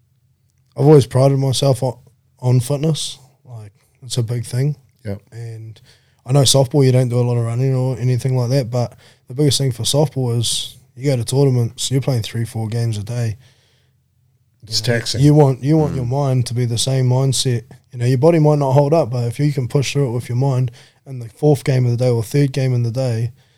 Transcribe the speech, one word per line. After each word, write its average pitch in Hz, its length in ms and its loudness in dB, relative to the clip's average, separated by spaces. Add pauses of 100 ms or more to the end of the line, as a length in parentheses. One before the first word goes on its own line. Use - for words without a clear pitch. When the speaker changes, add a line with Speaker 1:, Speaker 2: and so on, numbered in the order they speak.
(760)
Speaker 1:
I've 135 100 2
always 147 200 8
prided 135 320 2
myself 135 440 0
on, 131 160 -4 (400)
on 127 220 2
fitness. 143 580 -4 (260)
Like, 107 280 -20 (300)
it's 123 140 -8
a 123 60 -2
big 117 240 -6
thing. 139 300 -2 (280)
Speaker 2:
Yep. 101 180 -10 (100)
Speaker 1:
And 113 480 -16 (440)
I 123 80 -4
know 139 100 4
softball, 135 420 4
you 127 80 4
don't 127 160 2
do 120 100 -2
a 123 40 0
lot 120 140 -2
of 117 80 -2
running 127 300 -2
or 127 240 -4
anything 127 380 -2
like 120 140 -2
that, 131 200 -2
but 120 260 -4 (320)
the 127 60 -16
biggest 143 240 0
thing 135 140 -2
for - 120 -8
softball 131 540 0
is - 380 -4 (200)
you 123 80 -14
go 139 120 0
to 117 80 -2
tournaments, 127 680 0
you're 135 100 0
playing 123 220 -2
three, 117 220 -6
four 110 240 -8
games 113 300 -4
a 95 60 -8
day. 117 320 -4 (1300)
Speaker 2:
It's 110 160 -4
Speaker 1:
You 120 120 -2
know, 117 60 2
Speaker 2:
taxing. 113 220 -4
Speaker 1:
you 147 140 6
want, 135 280 4
you 151 140 2
want 147 160 0
Speaker 3:
Mm. 131 40 -4
Speaker 1:
your 123 100 -4
mind 131 400 0
to 117 80 -8
be 123 100 -2
the 117 140 -4
same 131 300 0
mindset. 127 540 0 (300)
You 120 60 -14
know, 120 80 -2
your 127 120 2
body 165 200 6
might 151 200 4
not 135 140 0
hold 143 200 4
up, 151 180 2
but 123 180 -4
if 117 100 -8
you 147 140 0
can 127 160 -4
push 139 240 -2
through 143 160 0
it 110 40 -6
with 123 160 -6
your 120 80 -4
mind 127 340 0 (360)
in 131 140 -14
the 113 80 -14
fourth 151 360 0
game 127 200 2
of 120 80 2
the 117 40 0
day 127 140 0
or 117 120 0
third 143 300 0
game 131 220 -2
in 120 80 0
the 117 80 -2
day, 120 420 -4 (260)